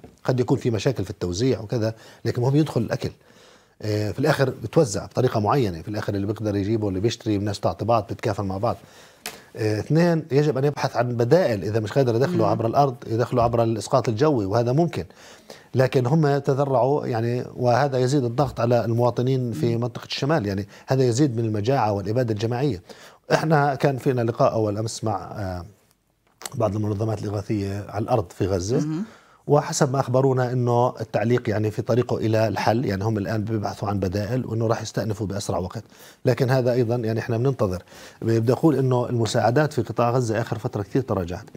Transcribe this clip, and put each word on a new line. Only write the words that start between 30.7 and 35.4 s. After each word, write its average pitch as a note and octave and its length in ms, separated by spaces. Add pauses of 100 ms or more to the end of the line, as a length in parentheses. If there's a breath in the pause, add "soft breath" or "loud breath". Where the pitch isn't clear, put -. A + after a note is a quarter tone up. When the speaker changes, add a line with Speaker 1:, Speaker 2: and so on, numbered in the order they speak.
Speaker 1:
التعليق A#2 480
يعني G#2+ 220
في A2+ 100
طريقه A#2 360
إلى A2 300
الحل، A2 380
يعني G2 180
هم A2 140
الآن G2+ 260
بيبحثوا G2+ 460
عن G2+ 100
بدائل G2+ 460
وإنه A2+ 220
راح A2 140
يستأنفوا A2 460
بأسرع G2 300